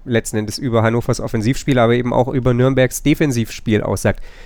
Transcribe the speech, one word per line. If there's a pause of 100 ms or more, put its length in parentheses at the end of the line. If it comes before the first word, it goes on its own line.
letzten
Endes
über
Hannovers
Offensivspiel,
aber
eben
auch
über
Nürnbergs
Defensivspiel
aussagt. (240)